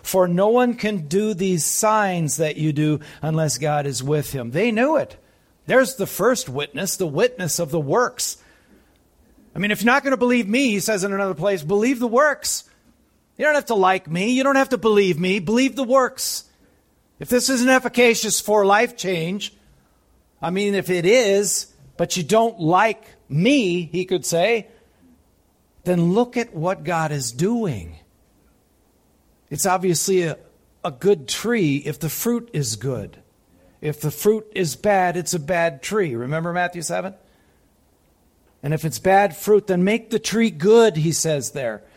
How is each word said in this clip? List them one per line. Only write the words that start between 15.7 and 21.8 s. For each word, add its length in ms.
the 80
works. 600
If 100
this 200
isn't 200
efficacious 720
for 240
life 320
change, 560
I 80
mean, 240
if 160
it 160
is, 640